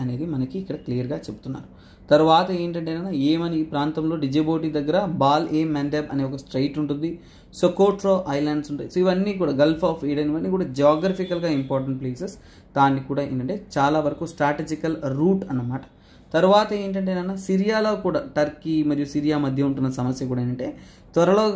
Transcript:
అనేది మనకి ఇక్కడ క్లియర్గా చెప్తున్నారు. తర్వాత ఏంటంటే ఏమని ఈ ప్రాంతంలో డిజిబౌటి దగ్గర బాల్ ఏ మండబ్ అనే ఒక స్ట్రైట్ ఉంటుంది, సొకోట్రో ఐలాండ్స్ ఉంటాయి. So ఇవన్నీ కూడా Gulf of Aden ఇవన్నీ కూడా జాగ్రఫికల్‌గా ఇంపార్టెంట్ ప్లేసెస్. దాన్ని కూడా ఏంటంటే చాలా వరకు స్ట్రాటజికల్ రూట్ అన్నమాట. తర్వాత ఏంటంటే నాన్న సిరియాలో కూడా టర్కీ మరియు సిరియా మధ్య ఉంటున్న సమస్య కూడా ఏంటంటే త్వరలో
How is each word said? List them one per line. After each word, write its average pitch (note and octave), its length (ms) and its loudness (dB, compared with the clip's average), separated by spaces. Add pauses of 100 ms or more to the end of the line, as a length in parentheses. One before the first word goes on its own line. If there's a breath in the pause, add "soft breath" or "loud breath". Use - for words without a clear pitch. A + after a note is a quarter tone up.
అనేది B2+ 220 -4 (100)
మనకి B2+ 260 -4
ఇక్కడ F#3+ 240 -8
క్లియర్గా B2 320 -4 (100)
చెప్తున్నారు. C3 400 -12 (440 loud breath)
తర్వాత D#3+ 380 6 (140)
ఏంటంటే E3 280 -6 (380)
ఏమని E3 320 0
ఈ - 100 0
ప్రాంతంలో D#3 520 -2
డిజిబౌటి D#3 520 0
దగ్గర D3+ 220 0 (240)
బాల్ D3 260 4 (120)
ఏ - 20 2 (120)
మండబ్ C#3+ 400 -2
అనే C#3 140 -2
ఒక C#3 160 -8
స్ట్రైట్ C#3 380 -2
ఉంటుంది, D3 280 -2 (440 loud breath)
సొకోట్రో G3 600 2 (240)
ఐలాండ్స్ D3+ 340 -2
ఉంటాయి. - 220 -8
So - 100 0
ఇవన్నీ F#3+ 280 2 (100)
కూడా D3 180 0
Gulf D#3 300 4
of D#3+ 100 -4 (120)
Aden D3 200 0
ఇవన్నీ E3+ 220 -2
కూడా F#3 140 -2 (120)
జాగ్రఫికల్‌గా E3+ 680 2 (100)
ఇంపార్టెంట్ C3+ 420 -2
ప్లేసెస్. C3 340 -8 (420 loud breath)
దాన్ని C3+ 320 4
కూడా C#3+ 200 -2
ఏంటంటే C3 280 -4 (180)
చాలా D3 300 4
వరకు D3+ 280 -2
స్ట్రాటజికల్ D3+ 640 -2 (240)
రూట్ F#3+ 320 2
అన్నమాట. B2+ 320 -4 (520 soft breath)
తర్వాత G#3 340 6 (140)
ఏంటంటే F#3+ 340 -2
నాన్న F#3 160 -4 (140)
సిరియాలో G#3+ 440 2 (140)
కూడా D#3+ 140 0 (180)
టర్కీ D3+ 360 -2 (160)
మరియు D3 240 0
సిరియా D3+ 300 0
మధ్య C#3 240 0
ఉంటున్న C3 220 0 (100)
సమస్య B2+ 320 -2
కూడా B2 120 -2
ఏంటంటే B2 240 -4 (460 loud breath)
త్వరలో F#3 320 6 (100)